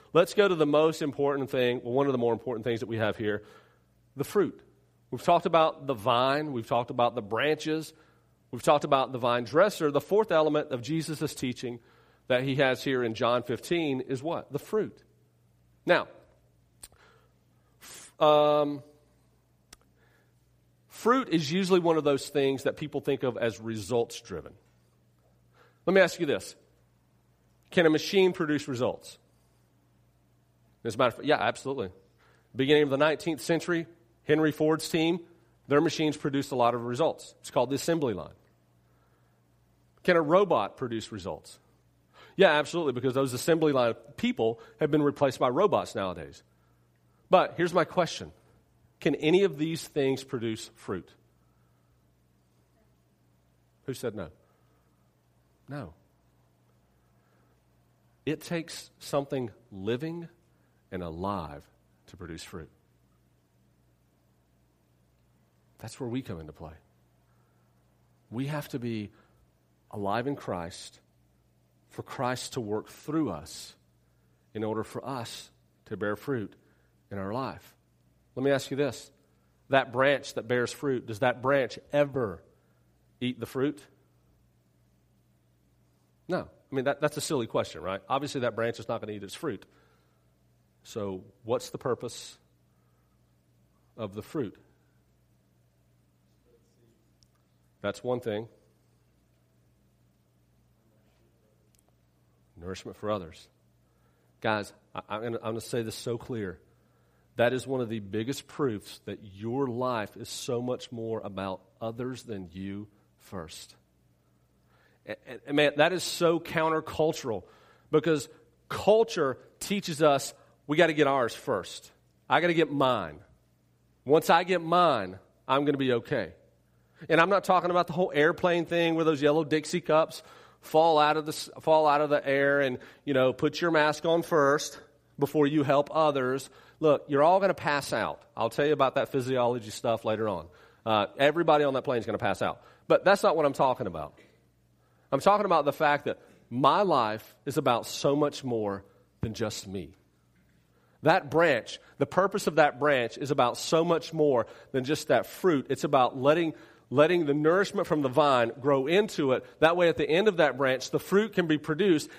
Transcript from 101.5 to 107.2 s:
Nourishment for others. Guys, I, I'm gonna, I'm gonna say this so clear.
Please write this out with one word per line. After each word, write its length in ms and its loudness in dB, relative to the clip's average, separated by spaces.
Nourishment 400 -12
for 140 -6
others. 380 -8
Guys, 320 -2
I, 140 -10
I'm 140 -8
gonna, 140 -6
I'm 140 -6
gonna 100 -6
say 220 -6
this 140 -8
so 200 -8
clear. 420 -10